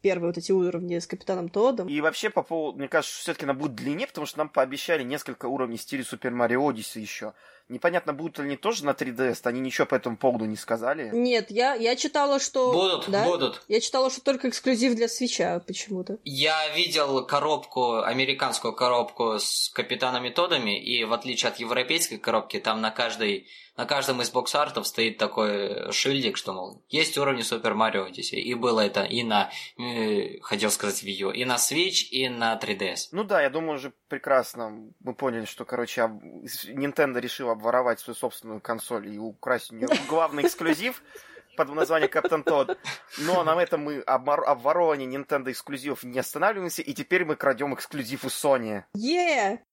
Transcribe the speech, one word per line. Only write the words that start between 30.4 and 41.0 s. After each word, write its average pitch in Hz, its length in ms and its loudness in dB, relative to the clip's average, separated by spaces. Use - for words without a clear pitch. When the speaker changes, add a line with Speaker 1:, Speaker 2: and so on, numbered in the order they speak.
Speaker 3:
хотел 104 300 0
сказать, 101 340 -2
Wii 98 220 -6
U, 98 40 -2
и 117 160 -2
на 127 100 2
Switch, 170 540 2
и 131 180 0
на 117 280 0
три 107 180 -2
Д 95 220 -2
С. - 160 -6
Speaker 2:
Ну 196 120 -2
да, 185 160 4
я 143 80 4
думаю, 156 280 -2
уже 135 160 -8
прекрасно. 117 800 0
Мы 123 140 -6
поняли, 113 320 -2
что, - 180 -12
короче, 120 380 -2
об-, 110 200 0
Nintendo 139 520 0
решил 123 320 -6
обворовать 117 480 2
свою 123 160 -10
собственную 113 440 -6
консоль 110 540 -6
и 104 40 -10
украсть 113 540 -4
у 113 40 -16
нее 117 120 -4
Speaker 1:
<laughs> - 200 2
Speaker 2:
главный 156 360 2
эксклюзив 180 580 0